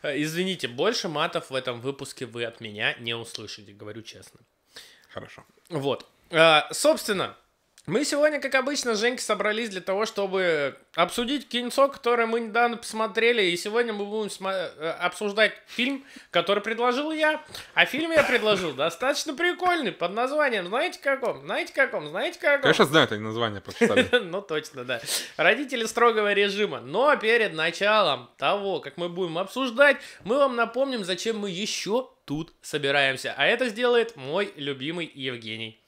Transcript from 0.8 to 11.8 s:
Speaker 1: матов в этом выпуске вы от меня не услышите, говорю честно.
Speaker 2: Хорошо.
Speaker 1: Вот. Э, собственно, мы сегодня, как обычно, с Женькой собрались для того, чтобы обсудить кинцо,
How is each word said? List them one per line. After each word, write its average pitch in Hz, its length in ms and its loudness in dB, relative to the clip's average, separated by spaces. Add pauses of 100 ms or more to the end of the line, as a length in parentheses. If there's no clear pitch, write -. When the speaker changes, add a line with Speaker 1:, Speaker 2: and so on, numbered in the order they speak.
Speaker 1:
матов 160 400 -2
в 135 60 -8
этом 127 260 -4
выпуске 135 440 -8
вы 117 200 -6
от 113 160 -12
меня 113 380 -4
не 117 160 -6
услышите, 107 580 -14
говорю 107 280 -14
честно. - 380 -20 (680)
Speaker 2:
Хорошо. - 340 -16 (260)
Speaker 1:
Вот. 139 360 -2 (240)
Э, 160 320 8 (100)
собственно, 190 640 0 (500)
мы 233 200 0
сегодня, 294 340 2
как 269 140 -4
обычно, 262 400 0
с 202 60 0
Женькой 240 240 -2
собрались 214 460 -2
для 185 120 -8
того, 196 240 0
чтобы 185 720 0 (160)
обсудить 233 560 0
кинцо, 247 380 2